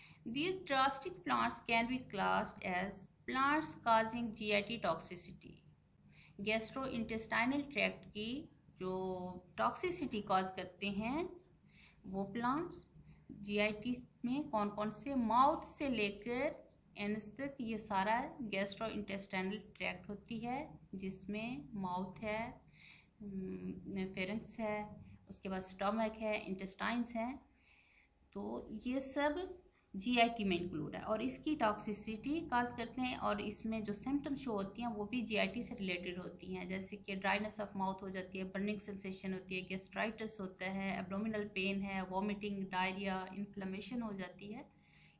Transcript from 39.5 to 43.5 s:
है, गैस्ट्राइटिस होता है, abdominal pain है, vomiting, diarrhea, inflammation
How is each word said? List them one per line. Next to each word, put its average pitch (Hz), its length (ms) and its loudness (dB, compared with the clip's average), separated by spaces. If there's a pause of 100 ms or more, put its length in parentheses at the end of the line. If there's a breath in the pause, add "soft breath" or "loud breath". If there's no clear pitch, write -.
है, 185 60 0
गैस्ट्राइटिस 196 800 -4
होता 190 240 -6
है, 190 340 -2
abdominal 208 440 0
pain 196 380 0
है, 190 240 -2
vomiting, 196 640 0
diarrhea, 190 640 0
inflammation 202 680 -4